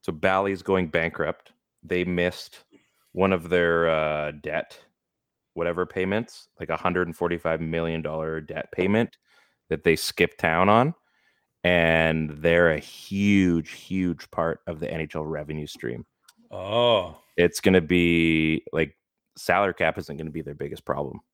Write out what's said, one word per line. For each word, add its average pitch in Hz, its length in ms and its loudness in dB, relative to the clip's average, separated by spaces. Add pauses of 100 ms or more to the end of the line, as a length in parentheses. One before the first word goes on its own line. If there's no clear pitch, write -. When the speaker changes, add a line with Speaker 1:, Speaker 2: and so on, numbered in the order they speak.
Speaker 1:
So 92 100 -6
Bally's 95 500 0
going 92 260 0
bankrupt. 82 640 -4 (300)
They 90 220 -2
missed 87 600 -4 (480)
one 95 200 2
of 85 160 -2
their, 85 400 4
uh, 76 440 0 (100)
debt, 76 360 -6 (760)
whatever 85 300 -2
payments, 98 640 -4 (120)
like, 80 100 -8
a 82 60 0
hundred 90 320 -2
and 82 80 -12
forty-five 82 440 -2
million 82 420 -4
dollar 80 380 -6
debt 78 320 -10
payment 104 460 0 (500)
that 80 140 -4
they 80 140 4
skipped - 420 -2
town 87 300 2
on. 123 260 4 (680)
And 82 680 2
they're 85 400 4
a 78 80 0
huge, 95 920 0
huge 90 580 -6
part 82 360 -4
of 80 140 -8
the 78 100 -6
N 80 100 -6
H 78 160 -8
L 78 80 -6
revenue 76 420 -8
stream. - 400 -10 (440)
Speaker 2:
Oh. 98 680 0 (200)
Speaker 1:
It's 87 240 2
gonna 95 200 6
be, 82 920 2
like, 78 240 -2 (400)
salary 92 380 0
cap - 240 0
isn't 76 180 -12
gonna 80 140 -10
be 78 100 -8
their 71 140 -10
biggest 71 300 -12
problem 69 360 -6 (140)